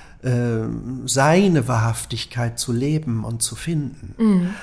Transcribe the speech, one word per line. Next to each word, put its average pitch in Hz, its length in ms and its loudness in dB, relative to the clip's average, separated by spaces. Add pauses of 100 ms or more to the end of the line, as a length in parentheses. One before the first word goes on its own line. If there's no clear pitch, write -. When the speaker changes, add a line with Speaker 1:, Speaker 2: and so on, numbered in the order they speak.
(240)
Speaker 1:
ähm, 117 840 -2
seine 156 600 4
Wahrhaftigkeit 117 920 -2
zu - 140 -4
leben 123 520 -2
und 113 160 -6
zu - 140 -4
finden. - 640 -6
Speaker 2:
Mhm. 190 320 4 (120)